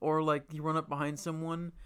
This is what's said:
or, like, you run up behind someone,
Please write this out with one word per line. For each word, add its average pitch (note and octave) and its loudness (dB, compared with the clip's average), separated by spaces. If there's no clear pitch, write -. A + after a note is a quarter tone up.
or, D#3 4
like, D3+ 2
you D3+ -6
run D#3 2
up D#3 -2
behind D3 0
someone, E3 -4